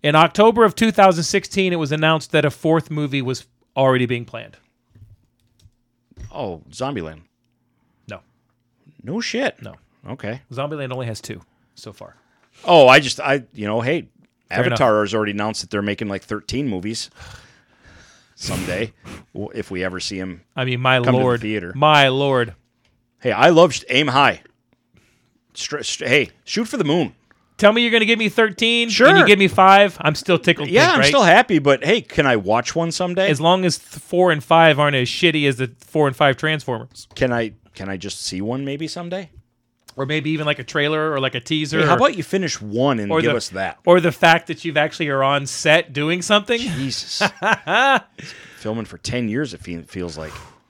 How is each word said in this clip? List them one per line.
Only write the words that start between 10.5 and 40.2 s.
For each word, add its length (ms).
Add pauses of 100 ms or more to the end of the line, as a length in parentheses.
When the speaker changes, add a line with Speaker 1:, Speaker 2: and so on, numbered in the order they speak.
Speaker 1:
Zombieland 400
only 160
has 140
two 200 (340)
so 180
far. 220 (500)
Speaker 2:
Oh, 220
I 120
just, 200
I, 240 (100)
you 140
know, 140
hey, 260 (420)
Speaker 1:
Fair 160
enough. 140
Speaker 2:
Avatar 220
has 120
already 180
announced 300
that 80
they're 120
making, 280
like, 140
thirteen 440
movies 420 (1300)
someday, 580 (400)
w-, 200
if 160
we 140
ever 160
see 180
him 240 (140)
Speaker 1:
I 100
mean, 160
my 160
Speaker 2:
come 80
to 60
the 60
Speaker 1:
lord. 240
Speaker 2:
theater. 340
Speaker 1:
My 320
lord. 480 (680)
Speaker 2:
Hey, 100
I 180
love 240
sh-, 160
aim 180
high. 340 (1120)
Str-, 300
str-, 220
hey, 240 (160)
shoot 200
for 120
the 60
moon. 300 (440)
Speaker 1:
Tell 160
me 80
you're 100
gonna 140
give 140
me 100
thirteen, 540
and 80
Speaker 2:
Sure. 260
Speaker 1:
you 100
give 120
me 100
five, 520
I'm 140
still 240
tickled 300
Speaker 2:
Yeah, 160
Speaker 1:
pink, 80
Speaker 2:
I'm 80
Speaker 1:
right? 60
Speaker 2:
still 160
happy, 360
but 240
hey, 180
can 240
I 120
watch 380
one 160
someday? 380
Speaker 1:
As 120
long 240
as 120
th-, 240
four 300
and 120
five 360
aren't 160
as 140
shitty 380
as 100
the 220
four 280
and 80
five 220
Transformers. 800
Speaker 2:
Can 180
I, 200 (220)
can 140
I 80
just 240
see 200
one 240
maybe 220
someday? 420 (680)
Speaker 1:
Or 80
maybe 240